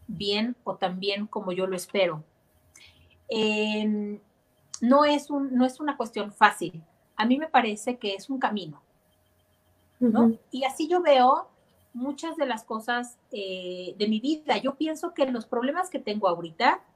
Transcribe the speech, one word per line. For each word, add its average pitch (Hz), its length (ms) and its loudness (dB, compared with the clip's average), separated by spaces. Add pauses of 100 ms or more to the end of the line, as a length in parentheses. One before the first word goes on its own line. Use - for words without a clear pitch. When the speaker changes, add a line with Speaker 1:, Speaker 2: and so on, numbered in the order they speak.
Speaker 1:
bien 208 560 -2
o 185 120 -6
tan 185 240 -2
bien 202 280 -4
como 185 240 -6
yo 185 160 -2
lo 185 80 -2
espero. 175 480 -2 (1040)
Em, 214 880 0 (640)
no 277 240 6
es 294 240 2
un, 277 260 -2
no 247 100 4
es 254 140 -2
una 294 180 -4
cuestión 214 340 -6
fácil. 175 500 2 (340)
A 220 100 0
mí 254 120 4
me 320 100 -4
parece 240 500 0
que 202 160 -4
es - 160 -12
un 269 100 -6
camino, 208 420 -4 (1160)
¿no? 233 260 4
Speaker 2:
Ujú. 226 140 4 (120)
Speaker 1:
Y 262 120 -6
así 277 240 -4
yo 359 140 2
veo 277 480 6 (440)
muchas 285 440 -6
de 285 80 -2
las 226 180 -4
cosas, 240 540 -6 (140)
eh, 185 680 -10
de 214 100 -2
mi 214 120 0
vida. 277 380 -2
Yo 254 180 -4
pienso 311 380 -6
que 285 120 0
los 247 200 -4
problemas 285 440 -2
que 285 100 -6
tengo 208 280 -2
ahorita 175 540 0 (140)